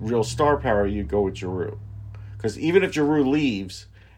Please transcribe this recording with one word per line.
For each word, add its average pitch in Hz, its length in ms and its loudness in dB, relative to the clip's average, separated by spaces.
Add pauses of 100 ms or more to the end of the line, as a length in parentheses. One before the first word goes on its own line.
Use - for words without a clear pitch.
real 113 240 0
star 147 320 2
power, 104 300 2
you'd 101 220 -2
go 104 140 2
with 95 140 0
Giroux. 92 420 -6 (600)
'Cause - 200 -4
even 175 240 4
if 185 100 -2
Giroux 147 360 4
leaves, 120 580 0 (320)